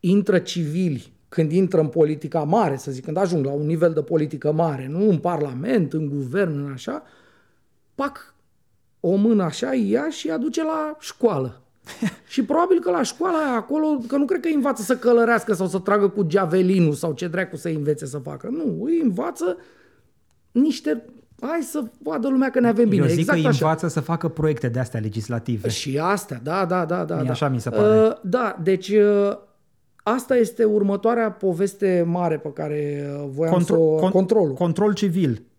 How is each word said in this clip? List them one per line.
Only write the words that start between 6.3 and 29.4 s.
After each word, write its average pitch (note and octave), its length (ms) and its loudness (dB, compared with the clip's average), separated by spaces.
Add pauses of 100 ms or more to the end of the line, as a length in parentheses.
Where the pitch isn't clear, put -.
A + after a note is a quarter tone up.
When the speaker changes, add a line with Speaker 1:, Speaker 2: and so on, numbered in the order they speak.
Speaker 1:
în C#3+ 80 -8
așa, A#3+ 300 -8 (920)
pac, - 400 -8 (680)
o F3 140 0
mână G#3 280 4
așa, A#3+ 320 -2
ia B3 360 0
și D4+ 200 -8
aduce D#4 320 -4
la D#4 360 -4
școală. C#3 600 -2 (260)
Speaker 2:
<laughs> - 440 -8
Speaker 1:
Și B3+ 160 -2
probabil F4 360 2
că F4+ 100 -2
la E4+ 120 2
școala E4+ 360 -2
aia C#4 180 0
acolo, D4+ 300 0 (200)
că C4 100 -2
nu C#4+ 80 2
cred E4+ 160 -2
că E4 140 -4
învață C4+ 280 0
să B3 140 0
călărească A#3 580 2
sau F#3 120 -2
să F3 120 -2
tragă G3+ 300 2
cu G3 220 0
javelinul F#3 640 4
sau D#3 200 -4
ce F3 160 -6
dracu F3 280 -4
să F3 120 -6
învețe D3+ 380 -2
să C#3 120 -10
facă. C#3 320 -10
Nu, B3+ 340 -4
îi E4 180 0
învață D#4 540 -2 (960)
niște, C#4+ 520 0 (360)
hai D#4+ 220 -4
să D4 200 -6 (200)
vadă D4 260 -4
lumea C4 220 2
că C4 100 0
ne A#3+ 80 4
avem A3+ 200 4
bine. F#3+ 140 4
Speaker 2:
Eu C3+ 60 4
zic - 100 4
Speaker 1:
Exact E3 240 2
Speaker 2:
că D3+ 60 4
Speaker 1:
așa. D3 180 4
Speaker 2:
învață D#3+ 220 0
să D#3 120 -2
facă E3 280 -2
proiecte D3+ 400 0
de-astea A#2 320 -2
legislative. A2 680 -4
Speaker 1:
Și C3+ 300 -4
astea, F3 440 -2
da, F3 220 -2
da, F3+ 200 0
da, F3 200 -2
da, E3 100 -6
Speaker 2:
Mie D#3+ 100 -2
Speaker 1:
da. B2+ 60 -2
Speaker 2:
așa C#3 180 0
mi B2+ 120 0
se A#2+ 100 -6
pare. G#3 280 4
Speaker 1:
Uh, A3 140 6 (100)
da, G#3 400 -2
deci, F#3+ 260 0
uh, G3+ 480 4 (680)